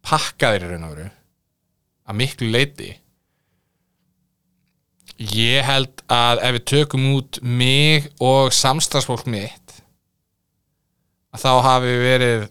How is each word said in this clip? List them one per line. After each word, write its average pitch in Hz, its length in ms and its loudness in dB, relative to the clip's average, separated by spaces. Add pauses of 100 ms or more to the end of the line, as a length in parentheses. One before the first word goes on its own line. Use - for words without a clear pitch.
pakkaðir 110 600 -2
í - 20 -10
raun 82 160 -10
og 78 80 -12
veru 80 160 -14 (960)
að 104 140 -8
miklu 123 340 -2
leyti. 139 380 -2 (2250)
Ég 113 480 0
held 135 380 -2 (100)
að 120 320 2
ef 123 140 0
við 113 100 -8
tökum 139 460 0
út 135 260 -4
mig 135 680 2 (100)
og 131 320 2
samstarfsfólk 131 800 -2
mitt, - 460 -12 (1500)
að - 140 -10
þá 131 60 4 (120)
hafi 127 380 2
verið 123 500 2